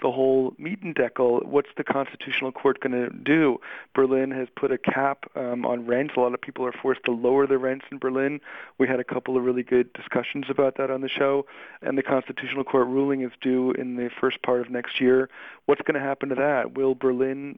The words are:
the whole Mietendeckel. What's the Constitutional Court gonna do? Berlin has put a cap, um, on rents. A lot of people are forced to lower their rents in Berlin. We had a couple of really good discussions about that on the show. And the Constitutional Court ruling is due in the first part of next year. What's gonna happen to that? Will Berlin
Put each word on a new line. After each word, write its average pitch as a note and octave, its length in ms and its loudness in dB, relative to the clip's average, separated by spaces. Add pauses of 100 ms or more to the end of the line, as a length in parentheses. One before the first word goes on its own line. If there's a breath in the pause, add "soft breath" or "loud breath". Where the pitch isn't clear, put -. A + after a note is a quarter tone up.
the C3 100 2
whole C3 480 2
Mietendeckel. C3+ 840 0
What's C#3 320 0
the D3 80 -4
Constitutional C3+ 640 -4
Court - 300 0
gonna B2 280 -2
do? C#3+ 520 2 (320 loud breath)
Berlin C3+ 380 2
has C3 260 -6
put C3 160 0
a B2 40 0
cap, - 280 0 (300)
um, B2 300 -4
on A#2+ 200 -2
rents. B2+ 300 0
A C3 40 2
lot B2 140 2
of B2+ 80 -8
people C3 240 -6
are B2 60 -2
forced - 340 -2
to B2 60 0
lower B2 340 4
their C3+ 140 2
rents C3 320 -4
in C#3+ 60 -10
Berlin. C3+ 440 -2 (360 loud breath)
We C3 100 4
had B2+ 120 0
a B2 40 -2
couple B2+ 340 -2
of B2 60 0
really B2 200 0
good B2 300 2
discussions - 560 -4
about C3+ 280 2
that C3+ 120 -2
on C3 120 -4
the C3 80 -4
show. C#3 360 0 (360 loud breath)
And C3+ 160 -2
the C3 60 2
Constitutional C3+ 600 -2
Court B2+ 240 2
ruling C3+ 340 0
is B2 180 -4
due B2+ 320 2
in B2 240 -4
the B2 140 -4 (100)
first C3 220 0
part B2 200 0
of A#2+ 80 -8
next B2 300 -6
year. C3 300 6 (360 loud breath)
What's - 160 4
gonna C#3+ 180 0
happen C#3 300 -2
to B2+ 60 -2
that? C3 380 0
Will C3+ 220 2
Berlin C3+ 640 0